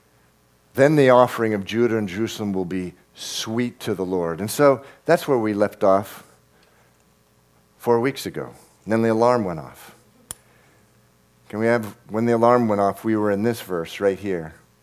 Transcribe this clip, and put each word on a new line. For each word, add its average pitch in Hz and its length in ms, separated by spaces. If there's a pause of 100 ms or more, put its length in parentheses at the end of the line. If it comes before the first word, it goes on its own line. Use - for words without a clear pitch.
(760)
"Then 147 220
the 135 140
offering 120 420
of 98 120
Judah 113 340
and 104 100
Jerusalem 104 440
will 95 120
be 90 300 (200)
sweet - 640
to 110 140
the 92 100
Lord." 87 360
And 107 100
so 139 320 (220)
that's 170 240
where 135 100
we 110 140
left 101 320
off 98 380 (1500)
four 117 240
weeks 135 240
ago. 76 300 (300)
And 95 80
then 113 100
the 113 100
alarm 117 320
went 85 160
off. - 340 (1500)
Can 104 100
we 113 80
have, 113 300 (120)
when 113 180
the 117 80
alarm 117 340
went 101 120
off, 98 240
we 110 120
were 104 140
in 101 120
this 113 200
verse 85 380
right 98 180
here. 87 360 (280)